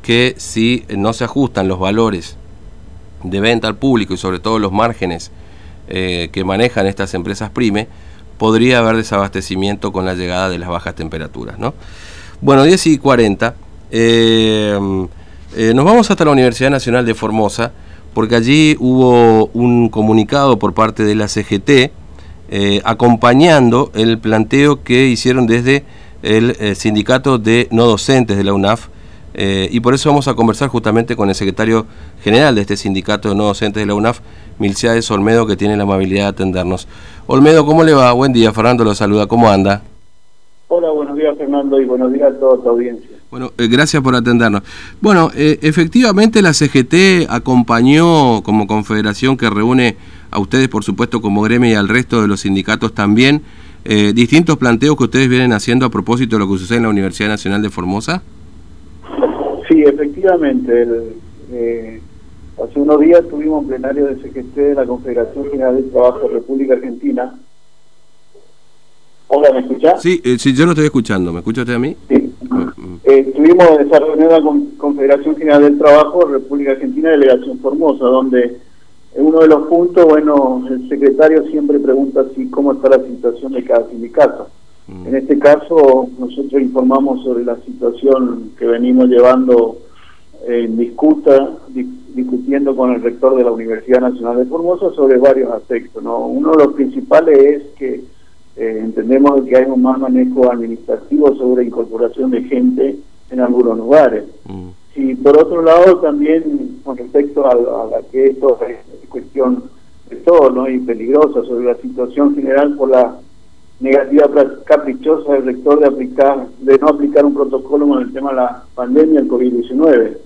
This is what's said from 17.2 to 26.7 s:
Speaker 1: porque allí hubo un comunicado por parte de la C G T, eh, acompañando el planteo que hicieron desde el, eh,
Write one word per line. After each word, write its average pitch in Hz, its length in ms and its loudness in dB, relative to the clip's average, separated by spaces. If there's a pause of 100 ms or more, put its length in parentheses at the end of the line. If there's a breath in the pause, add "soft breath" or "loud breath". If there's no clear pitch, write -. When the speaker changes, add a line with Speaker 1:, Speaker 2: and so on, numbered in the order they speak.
Speaker 1:
porque 113 200 -2
allí 147 460 2
hubo 120 760 4
un 120 340 2
comunicado 110 680 0
por 98 140 -2
parte 110 320 0
de 104 100 0
la 107 140 -2
C 104 160 -6
G 101 180 -2
T, 139 300 2 (580 soft breath)
eh, 101 340 -2
acompañando 120 1120 2
el 113 240 0
planteo 117 640 0
que 127 240 2
hicieron 127 400 0
desde 123 380 0 (380 soft breath)
el, 110 360 0
eh, 104 160 -4